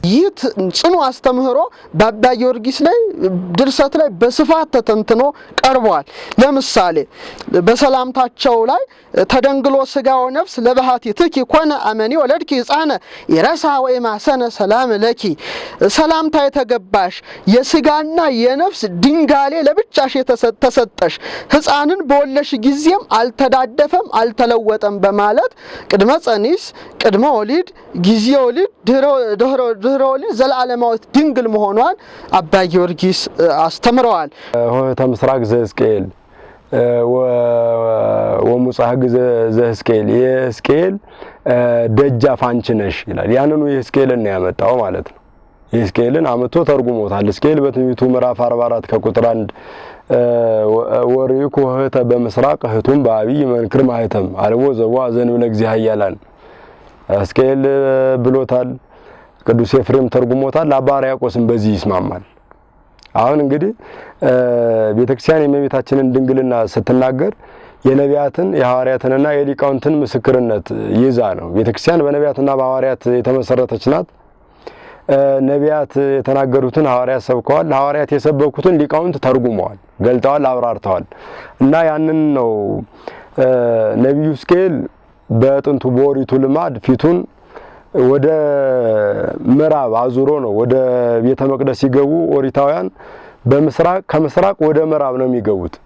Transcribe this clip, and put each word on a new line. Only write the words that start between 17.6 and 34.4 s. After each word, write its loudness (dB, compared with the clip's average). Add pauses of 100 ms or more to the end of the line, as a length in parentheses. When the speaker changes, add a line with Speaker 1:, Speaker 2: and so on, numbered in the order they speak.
Speaker 1:
የነፍስ 0 (160)
ድንጋሌ 2
ለብቻሽ 0
የተሰ-፣ 0
ተሰጠሽ፣ 0 (360)
ሕፃንን 0
በወለሽ 0
ጊዜም 0 (120)
አልተዳደፈም 0
አልተለወጠም 0
በማለት 2 (340)
ቅድመ 2 (100)
ጸኒስ፣ 0 (360)
ቅድመ 2
ወሊድ፣ -2 (300)
ጊዜ 2 (120)
ወሊድ፣ 0 (140)
ድህረ፣ 2 (280)
ድህረ፣ 0 (180)
ድህረ 0
ወሊድ -2
ዘለዓለማዊት -2
ድንግል 2
መሆኗን 0 (360)
አባ 0 (120)
ጊዮርጊስ፣ 0 (120)
እ፣ 2 (100)
አስተምረዋል። 0 (360)